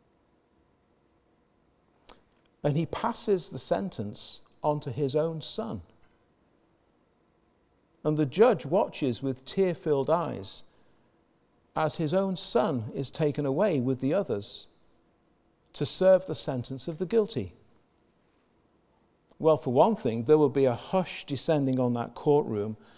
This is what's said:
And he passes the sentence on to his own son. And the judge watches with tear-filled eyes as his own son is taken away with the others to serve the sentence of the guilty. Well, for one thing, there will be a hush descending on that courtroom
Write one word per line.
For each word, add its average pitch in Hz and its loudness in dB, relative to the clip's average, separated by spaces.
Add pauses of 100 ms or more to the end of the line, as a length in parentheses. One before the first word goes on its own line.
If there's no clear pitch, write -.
(2750)
And 143 2
he 160 0
passes - -2
the 127 -10
sentence 175 -6 (200)
on 151 -2
to 143 -8
his 135 -2
own 160 0
son. 214 -6 (2250)
And 151 0
the 151 2
judge 196 4
watches 143 0
with 135 -4
tear-filled 151 0
eyes 135 -2 (1120)
as 156 0
his 156 -2
own 190 0
son 170 0
is 139 -6
taken 147 -2
away 160 0
with 127 0
the 139 0
others 117 -4 (1080)
to 147 -2
serve 185 6
the 160 -4
sentence 131 -4
of 156 -8
the 185 -4
guilty. 196 0 (1900)
Well, 151 4
for 127 -4
one 185 6
thing, 117 -2
there 151 6
will 147 6
be 135 2
a 123 4
hush - -4
descending 139 0
on 123 2
that 117 -4
courtroom 110 0 (220)